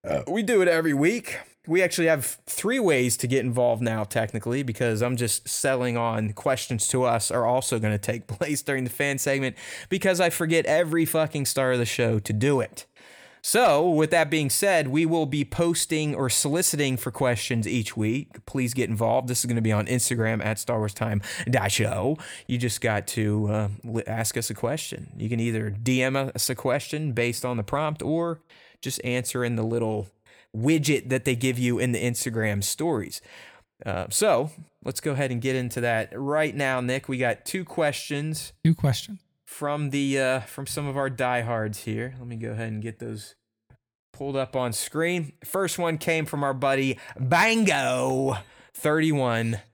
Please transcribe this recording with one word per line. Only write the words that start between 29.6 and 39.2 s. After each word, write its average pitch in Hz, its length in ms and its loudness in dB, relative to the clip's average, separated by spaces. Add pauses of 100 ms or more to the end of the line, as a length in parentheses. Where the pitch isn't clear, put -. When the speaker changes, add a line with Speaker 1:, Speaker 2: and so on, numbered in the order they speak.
Speaker 1:
little 113 440 0 (480)
widget 139 540 2
that 131 160 0
they 131 100 2
give 120 240 2
you 120 200 2
in 123 120 2
the 101 120 0
Instagram 110 600 0
stories. 151 580 -2 (640)
Uh, 95 240 -2
so 156 420 2 (340)
let's - 160 -6
go 151 100 -2
ahead 135 200 -2
and 117 100 -2
get 131 140 0
into 123 260 -4
that 113 340 0
right 143 400 -2
now, 131 240 0
Nick. 127 300 -2
We 131 80 -2
got 120 280 0
two 190 200 -4
questions 151 880 -4 (100)
Speaker 2:
Two 160 120 6
questions. 151 440 -2 (260)